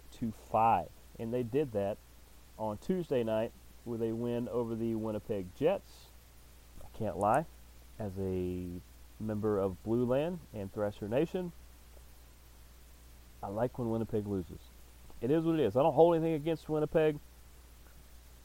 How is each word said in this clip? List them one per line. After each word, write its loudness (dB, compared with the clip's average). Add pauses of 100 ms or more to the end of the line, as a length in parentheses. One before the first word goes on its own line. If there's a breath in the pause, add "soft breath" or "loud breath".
(180)
to -2 (180)
five. 4 (300)
And -4
they 0
did 0
that 0 (600)
on -4
Tuesday 0
night 0 (320)
with -4
a 2
win -2
over 0
the 0
Winnipeg -4
Jets. 0 (920)
I -14
can't -4
lie, 4 (520)
as -6
a -2 (540)
member 0
of -2
Blue 2
Land 0 (120)
and -8
Thrasher -4
Nation, 0 (1900)
I -8
like -2
when -2
Winnipeg -2
loses. -4 (600)
It -2
is 2
what 2
it 4
is. 0
I 6
don't 4
hold 8
anything 2
against -2
Winnipeg 2 (1300)